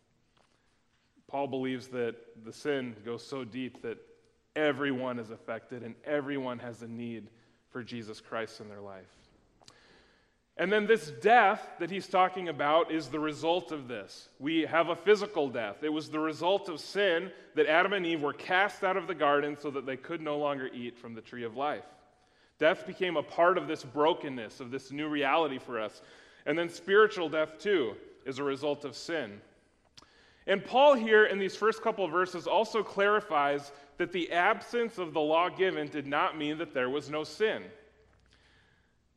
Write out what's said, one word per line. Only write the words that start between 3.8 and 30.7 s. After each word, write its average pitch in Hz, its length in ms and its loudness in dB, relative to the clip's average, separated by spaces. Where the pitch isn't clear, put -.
that 113 160 -8
everyone 131 640 0
is 110 100 -10
affected 113 540 -10
and 113 100 -12
everyone 139 560 -4
has 117 220 -12
a 117 60 -12
need 117 400 -10
for 123 140 -10
Jesus 110 360 -12
Christ 113 400 -8
in 107 100 -16
their 101 120 -16
life. 95 240 -16
And 180 140 0
then 214 160 2
this 214 240 2
death 214 460 6
that 170 120 -6
he's 196 160 -6
talking 185 400 2
about 151 420 2
is 156 200 -2
the 151 100 -4
result 156 520 -2
of 139 160 -8
this. 104 420 -12
We 160 220 0
have 156 260 2
a 170 80 -2
physical 196 540 2
death. 113 340 -6
It 156 60 -2
was 151 200 -4
the 151 100 -4
result 175 500 0
of 151 100 -8
sin 185 520 0
that 147 120 6
Adam 180 260 4
and 190 120 -2
Eve 165 160 -2
were 143 120 -2
cast 196 500 0
out 190 140 0
of 170 80 -4
the 185 80 -6
garden 147 460 2
so 151 120 -8
that 131 140 -8
they 131 120 -6
could 165 240 -10
no 151 160 -4
longer 143 360 -4
eat 120 240 -10
from 117 160 -16
the 110 80 -12
tree 120 220 -12
of 113 140 -8
life. 135 260 -4
Death 165 300 2
became 180 300 -2
a 139 60 2
part 175 340 4
of 147 100 -2
this 151 160 -6
brokenness, 139 800 0
of 120 100 -14
this 131 180 -10
new 147 200 -6
reality 143 500 2
for 120 220 -6
us. 107 200 -8
And 151 120 0
then 170 120 -2
spiritual 196 580 4
death, 156 320 -2
too, 165 380 0
is 131 140 -8
a 143 60 -4
result 143 400 -4
of 127 100 -10
sin. 117 460 -6
And 190 160 2
Paul 277 300 8